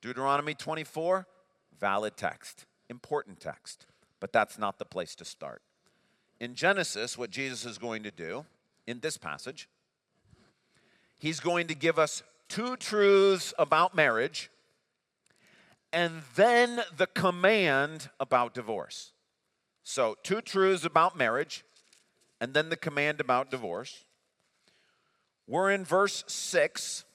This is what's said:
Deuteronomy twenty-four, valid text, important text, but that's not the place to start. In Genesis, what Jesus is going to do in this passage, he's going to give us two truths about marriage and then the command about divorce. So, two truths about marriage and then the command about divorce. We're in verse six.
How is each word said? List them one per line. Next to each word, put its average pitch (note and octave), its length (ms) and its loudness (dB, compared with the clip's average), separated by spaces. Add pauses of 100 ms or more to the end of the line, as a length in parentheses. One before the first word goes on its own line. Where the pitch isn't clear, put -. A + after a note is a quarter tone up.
Deuteronomy C#3 540 -2
twenty-four, D#3+ 720 -4 (520)
valid G2+ 380 -2
text, - 500 -10 (220)
important B2 520 -8
text, - 460 -16 (340)
but G2+ 120 -12
that's - 260 2
not G#2 200 -4
the - 60 -10
place F2+ 320 -8
to F2 80 -18
start. C2 380 -14 (760)
In A#2+ 160 -10
Genesis, D#3 600 -2
what B2 140 -8
Jesus B2+ 340 -8
is G#2+ 140 -12
going A2+ 240 -8
to G#2 80 -10
do F#2+ 360 -10 (400)
in A#2+ 140 -10
this D3 160 -6
passage, - 520 -12 (1500)
he's D#3 220 -4
going E3+ 280 0
to D#3+ 60 -4
give D#3 240 2
us D#3 240 0 (260)
two B3 280 -4
truths G3 840 4
about D#3+ 360 4
marriage C3+ 560 2 (1400)
and E3 300 0 (120)
then A#3+ 500 6 (100)
the D#3+ 120 2
command E3+ 1040 2 (100)
about B2 320 2
divorce. A2 600 -8 (680)
So, A2+ 400 -2
two G#3+ 200 -4
truths F#3+ 420 0
about E3+ 320 4
marriage C3 480 -2 (720)
and B2 140 -6
then D3+ 160 2
the D#3+ 80 -4
command D3 420 -2
about C3 320 0
divorce. A#2 540 -8 (1400)
We're F#3+ 240 0
in G3 140 0
verse F#3+ 420 2
six. - 800 -2 (100)